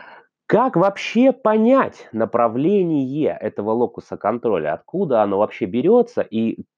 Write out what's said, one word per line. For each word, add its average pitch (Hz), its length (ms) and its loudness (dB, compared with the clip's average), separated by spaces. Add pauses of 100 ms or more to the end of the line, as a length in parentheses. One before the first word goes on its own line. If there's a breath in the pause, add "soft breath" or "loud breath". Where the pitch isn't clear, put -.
(480 loud breath)
как 240 280 2
вообще 202 560 2
понять 226 800 2
направление 131 1300 0
этого 107 320 -6
локуса 113 460 -4
контроля? 98 560 -2
Откуда 131 500 -2
оно 98 160 0
вообще 107 260 -2
берется 160 560 0
и - 440 -4 (120)